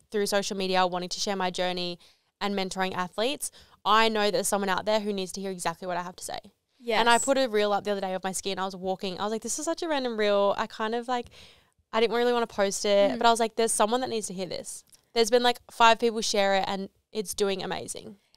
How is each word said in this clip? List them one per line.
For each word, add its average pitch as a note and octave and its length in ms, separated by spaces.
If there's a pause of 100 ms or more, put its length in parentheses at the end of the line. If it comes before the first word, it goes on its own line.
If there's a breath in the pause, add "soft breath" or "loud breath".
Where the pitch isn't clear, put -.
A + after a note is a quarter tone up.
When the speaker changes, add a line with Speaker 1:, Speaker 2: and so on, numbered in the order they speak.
(120)
Speaker 1:
through G3+ 160
social G3+ 280
media, F#3 300
wanting F3+ 240
to - 100
share G3+ 160
my F#3 140
journey F3+ 480 (420 soft breath)
and G3+ 160
mentoring F#3+ 380
athletes. G#3+ 560 (360 soft breath)
I A3 240
know G#3 220
there's F#3 160
someone G3 220
out F3+ 160
there G#3+ 140
who G#3 140
needs F#3+ 200
to G3 80
hear G3 100
exactly F3 360
what F3 100
I F3+ 60
have F#3 140
to - 60
say. - 160 (400)
Speaker 2:
Yes. A3+ 200
Speaker 1:
And A#3 100
I A#3 80
put C4 200
a C4+ 100
reel G#3 260
up G3 100
the G3+ 80
other G3 100
day F#3+ 120
of F#3 100
my F#3+ 100
ski - 180
and F#3+ 80
I F#3 60
was G3 100
walking. F#3 440
I - 40
was G#3 80
like, A3 100
"This A3+ 160
is - 80
such E4 180
a F4 40
random B3+ 300
reel." G3+ 400
I A3 100
kind A3 280
of, A#3+ 120
like, B3 200 (640 loud breath)
I A3 100
didn't A3+ 140
really A#3+ 180
wanna A#3 140
post G3+ 380
it, G3+ 260
Speaker 2:
Mm. A#3+ 60
Speaker 1:
but A#3+ 80
I A#3 60
was A3 80
like, A3+ 160
"There's A3+ 160
someone A#3 300
that B3 80
needs A3 180
to F3+ 60
hear F#3 140
this." - 360 (300)
There's A3+ 160
been, A#3+ 140
like, A#3+ 160 (120)
five A3+ 280
people A3+ 220
share G3 340
it F#3+ 120
and G3 220 (220)
it's G#3+ 220
doing G3 300
amazing. - 540 (200)